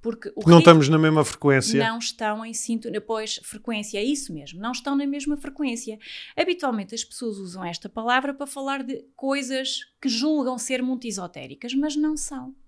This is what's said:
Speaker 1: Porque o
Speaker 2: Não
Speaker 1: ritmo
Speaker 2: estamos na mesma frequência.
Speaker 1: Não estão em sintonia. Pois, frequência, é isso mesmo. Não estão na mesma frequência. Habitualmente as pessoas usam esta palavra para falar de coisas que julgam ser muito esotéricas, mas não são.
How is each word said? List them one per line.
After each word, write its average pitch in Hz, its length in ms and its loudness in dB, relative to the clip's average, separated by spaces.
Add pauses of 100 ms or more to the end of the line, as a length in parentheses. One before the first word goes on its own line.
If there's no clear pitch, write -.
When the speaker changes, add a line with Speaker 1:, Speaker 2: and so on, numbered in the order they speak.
Speaker 1:
Porque - 300 -8
o - 180 -12
Speaker 2:
Não 170 80 12
Speaker 1:
ritmo - 40 12
Speaker 2:
estamos 160 280 10
na 160 80 4
mesma 156 260 4
frequência. 143 640 2
Speaker 1:
Não 226 120 -4
estão 220 480 -6
em 226 80 -14
sintonia. 226 480 -6
Pois, 220 420 -4
frequência, 208 540 -8
é 202 40 -2
isso 277 300 -4
mesmo. 156 260 -14
Não 226 140 -6
estão 277 240 -4
na 285 100 -2
mesma 285 300 -4
frequência. 254 640 -8 (360)
Habitualmente 285 600 -2
as 226 100 -8
pessoas 220 320 -10
usam 185 260 -12
esta 170 280 -10
palavra 247 420 -2
para 277 140 -10
falar 277 360 -8
de 254 220 -10 (100)
coisas 269 680 -4 (200)
que 277 80 -2
julgam 254 480 -2
ser 254 260 -6
muito 254 240 -4
esotéricas, 180 680 -10
mas 285 200 0
não 302 220 0
são. 269 380 -10 (140)